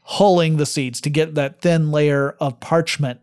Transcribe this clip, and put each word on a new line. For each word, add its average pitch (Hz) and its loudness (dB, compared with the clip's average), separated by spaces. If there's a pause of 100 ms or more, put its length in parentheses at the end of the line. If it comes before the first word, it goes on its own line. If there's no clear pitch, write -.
hulling 175 2
the 147 0
seeds 127 -6
to 151 -4
get 156 0
that 143 -4
thin 160 2
layer 143 0
of 139 -4
parchment 151 -2